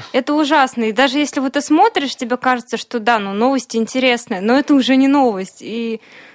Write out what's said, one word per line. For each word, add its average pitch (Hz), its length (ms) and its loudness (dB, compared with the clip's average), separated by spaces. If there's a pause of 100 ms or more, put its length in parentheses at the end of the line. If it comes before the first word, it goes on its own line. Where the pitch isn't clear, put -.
(120)
это 269 220 0
ужасно. 277 500 2
И 220 80 -2
даже 254 260 2
если 294 220 -2
вот 262 140 -2
ты 285 80 -2
смотришь, 311 540 2
тебе 247 200 -4
кажется, 247 400 -2
что - 240 -6
да, 226 180 2
ну, 196 140 -6
новости 240 460 -2
интересные, 240 640 -2
но 233 160 2
это 294 160 2
уже 262 220 4
не 269 120 4
новость. 240 540 0
И, 226 400 -8 (320)